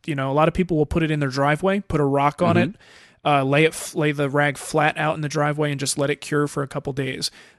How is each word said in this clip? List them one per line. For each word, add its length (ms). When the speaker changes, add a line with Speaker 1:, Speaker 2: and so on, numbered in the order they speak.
Speaker 1:
you 100
know, 160
a 20
lot 140
of 60
people 240
will 80
put 180
it 80
in 80
their 100
driveway, 520
put 180
a 60
rock 360
on 140
Speaker 2:
Mm-hmm. 160
Speaker 1:
it, 40
uh, 180
lay 220
it, 80
f-, 220
lay 180
the 160
rag 280
flat 400
out 180
in 60
the 80
driveway 420
and 80
just 180
let 120
it 120
cure 260
for 160
a 40
couple 260
days. 360